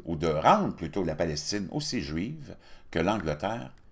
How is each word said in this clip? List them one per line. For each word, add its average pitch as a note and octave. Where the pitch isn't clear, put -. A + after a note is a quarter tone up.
ou E2+
de D#2+
rendre C3+
plutôt E2+
la D#2
Palestine F2
aussi D3
juive F#2
que -
l'Angleterre F#2